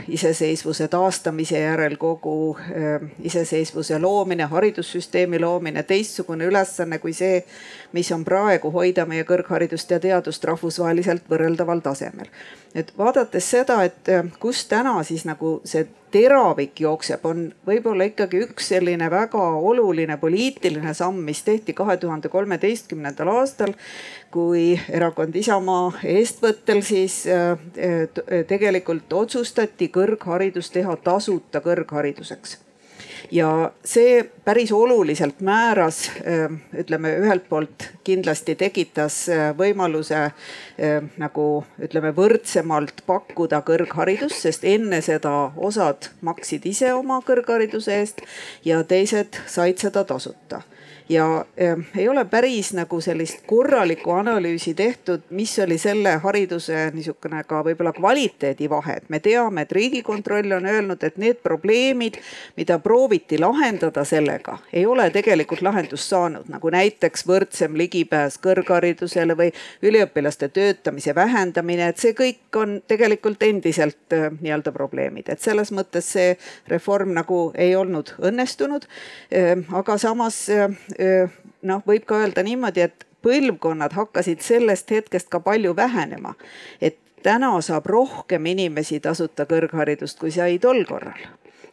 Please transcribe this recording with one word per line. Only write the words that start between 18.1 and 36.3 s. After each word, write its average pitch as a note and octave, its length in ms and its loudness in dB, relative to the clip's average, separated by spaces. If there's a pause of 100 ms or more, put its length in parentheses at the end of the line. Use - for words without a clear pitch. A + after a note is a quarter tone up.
üks - 260 -10
selline F3 400 0
väga G#3+ 300 0 (160)
oluline E3+ 600 2
poliitiline E3 760 -2
samm, F3+ 320 -2
mis D3+ 200 -6
tehti G#3+ 320 0
kahe G3 240 0
tuhande D#3+ 320 -4
kolmeteistkümnendal F3 1000 -2
aastal, A#3 420 0 (560)
kui E3+ 480 2 (100)
erakond E3 460 0
Isamaa F#3+ 560 0 (120)
eestvõttel G#3+ 840 2
siis, F#3+ 420 0
äh, F3 240 2
äh, E3 640 -2
t-, - 120 -8
äh, E3+ 220 -2
tegelikult F#3 680 0
otsustati A3 800 -2
kõrgharidus F#3 800 -2
teha F3+ 300 -2
tasuta F#3 580 -2
kõrghariduseks. D3 960 -4 (720)
Ja D#3+ 400 2 (140)
see A#3+ 380 6 (200)
päris A3 280 2
oluliselt F#3+ 720 2
määras, G3+ 680 2
äh, D#3+ 400 -2 (240)